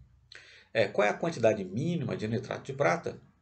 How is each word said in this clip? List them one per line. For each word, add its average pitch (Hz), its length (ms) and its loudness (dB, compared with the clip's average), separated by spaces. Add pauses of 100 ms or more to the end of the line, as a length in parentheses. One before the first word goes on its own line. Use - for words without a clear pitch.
(720)
É, 110 160 4
qual 202 200 2
é - 20 4
a 196 60 0
quantidade 110 500 2
mínima 123 500 -2
de 104 120 -4
nitrato 107 380 -4
de 139 80 -8
prata, - 460 0 (220)